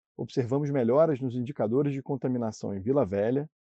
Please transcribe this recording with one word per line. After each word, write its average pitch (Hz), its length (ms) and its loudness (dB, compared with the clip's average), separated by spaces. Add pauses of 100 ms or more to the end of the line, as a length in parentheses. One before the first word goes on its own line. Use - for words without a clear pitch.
(180)
observamos 135 540 -2
melhoras 139 480 4
nos 123 160 -4
indicadores 127 560 0
de 135 100 -4
contaminação 120 720 -4
em 98 60 -6
Vila 127 260 2
Velha, 113 440 0 (140)